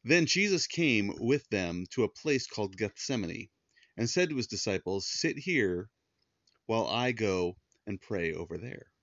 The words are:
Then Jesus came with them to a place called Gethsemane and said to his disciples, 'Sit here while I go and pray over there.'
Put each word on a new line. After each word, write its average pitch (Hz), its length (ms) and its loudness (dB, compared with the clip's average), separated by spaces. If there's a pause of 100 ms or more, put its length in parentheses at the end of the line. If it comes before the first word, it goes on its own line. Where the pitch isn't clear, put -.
Then 160 220 6
Jesus 190 420 2
came 117 500 2
with 127 300 0
them 90 460 -2
to 120 100 2
a 104 40 0
place 135 380 -2
called 98 300 -6
Gethsemane 104 720 -4 (480)
and 117 120 0
said 180 200 2
to 151 80 -4
his 120 100 -2
disciples, 98 640 -2
'Sit - 280 -2
here 104 520 0 (800)
while 113 200 0
I 123 240 2
go 95 460 0 (320)
and 101 120 -6
pray 85 340 -2
over 85 220 -6
there.' 117 300 -6 (160)